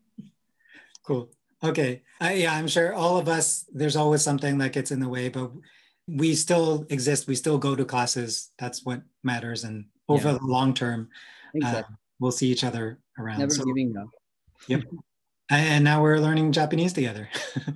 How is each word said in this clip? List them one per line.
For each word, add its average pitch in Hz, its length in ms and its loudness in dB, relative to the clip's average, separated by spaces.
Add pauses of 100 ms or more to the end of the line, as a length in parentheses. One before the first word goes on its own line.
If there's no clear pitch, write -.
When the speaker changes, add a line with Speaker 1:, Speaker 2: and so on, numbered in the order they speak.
(1040)
Speaker 1:
Cool. 127 280 -4 (320)
Okay. 147 400 0 (180)
I, 175 140 0
yeah, 165 200 2
I'm 156 140 -2
sure 175 260 2
all 190 240 2
of 160 100 -2
us, 160 440 0
there's 147 240 0
always 151 260 4
something 143 360 0
that 131 140 0
gets 131 180 -4
in 135 100 -2
the 127 80 -2
way, 127 200 -4
but 127 220 -8 (560)
we 160 280 2
still 160 560 2
exist. 139 380 0
We 131 60 0
still 147 240 0
go 139 180 -2
to 135 80 0
classes. 123 720 -4
That's 123 260 -8
what 123 180 -6 (200)
matters. 117 420 -4
And 107 220 -10 (220)
over 147 220 4
Speaker 2:
Yeah. 127 80 2
Speaker 1:
the 131 80 -8
long 131 280 2
term, 117 340 -4 (460)
uh, 151 40 -4
Speaker 2:
Exactly. 117 380 -2 (220)
Speaker 1:
we'll 127 140 0
see 127 180 0
each 123 140 0
other 117 340 -4 (200)
around. 110 200 -8
Speaker 2:
Never 139 160 0
Speaker 1:
So, 135 100 -4
Speaker 2:
giving 127 320 -2
up. 104 120 -10 (580)
Speaker 1:
yep. 127 220 0
Speaker 2:
<laughs> - 40 -18 (600)
Speaker 1:
And 147 300 4
now 151 180 6
we're 151 200 6
learning 156 320 2
Japanese 160 400 0
together. 107 360 -4 (280)
<laughs> 139 200 -8